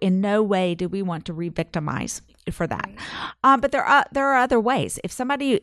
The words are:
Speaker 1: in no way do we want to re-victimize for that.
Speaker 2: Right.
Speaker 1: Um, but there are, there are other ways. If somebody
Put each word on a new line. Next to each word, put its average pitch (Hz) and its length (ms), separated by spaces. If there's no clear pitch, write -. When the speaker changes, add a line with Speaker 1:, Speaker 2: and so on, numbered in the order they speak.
Speaker 1:
in 190 220
no 208 200
way 185 320
do 175 140
we 196 140
want 170 240
to 170 80
re-victimize 160 880
for - 160
that. - 200
Speaker 2:
Right. 202 120
Speaker 1:
Um, 262 160
but 262 120
there 269 120
are, 277 260
there 277 180
are 269 100
other 254 200
ways. 220 460
If 180 80
somebody 262 500